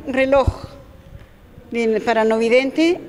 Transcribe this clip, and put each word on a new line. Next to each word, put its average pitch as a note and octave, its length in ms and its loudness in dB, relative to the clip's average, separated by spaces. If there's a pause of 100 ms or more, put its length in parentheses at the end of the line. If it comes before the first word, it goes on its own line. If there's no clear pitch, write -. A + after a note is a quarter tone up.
reloj C4 580 0 (1040)
de, A3+ 280 0
para A3 240 0
no A3 140 2
vidente C4 720 2